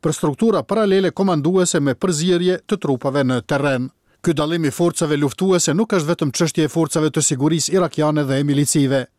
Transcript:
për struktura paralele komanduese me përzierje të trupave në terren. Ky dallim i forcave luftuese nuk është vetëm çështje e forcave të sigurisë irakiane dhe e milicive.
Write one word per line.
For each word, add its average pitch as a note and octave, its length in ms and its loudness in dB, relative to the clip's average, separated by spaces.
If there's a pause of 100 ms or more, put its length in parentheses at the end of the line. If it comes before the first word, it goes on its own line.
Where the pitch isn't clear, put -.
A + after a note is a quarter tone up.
për D#3 160 0
struktura E3 460 0
paralele G3 480 0
komanduese F3+ 680 0
me C#3+ 140 0
përzierje F3+ 720 0
të G#3 160 -2
trupave C#3 420 -2
në B2+ 220 0
terren. C3+ 440 -2 (320)
Ky E3+ 120 0
dallim D#3 320 -2
i C#3 60 0
forcave D#3+ 460 0
luftuese E3 560 0
nuk G#3+ 200 0
është D#3+ 160 0
vetëm E3 220 0
çështje D#3+ 340 0
e D3 60 -2
forcave D#3 380 0
të D#3 120 -2
sigurisë D3+ 540 0
irakiane D3+ 500 0
dhe C3+ 140 0
e C#3+ 40 0
milicive. C#3 580 0 (180)